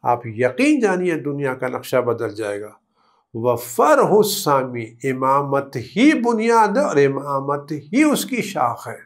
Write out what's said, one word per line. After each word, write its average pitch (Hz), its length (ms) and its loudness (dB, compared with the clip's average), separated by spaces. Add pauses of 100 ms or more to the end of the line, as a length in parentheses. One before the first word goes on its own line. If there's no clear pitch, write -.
आप 120 220 0
यकीन 127 540 0
जानिए 180 360 0
दुनिया 139 380 -4
का 127 140 -6
नक्शा 127 340 -2
बदल 113 320 -2
जाएगा। 104 360 -8 (640)
व 120 220 0
फरहु 214 680 4
सामी, 127 640 0 (200)
इमामत 135 680 0
ही 226 460 2
बुनियाद 226 560 2
है 285 80 2
और 147 140 2
इमामत 139 760 0
ही 175 320 0
उसकी 247 380 0
शाख 120 440 -2
है। 110 180 -12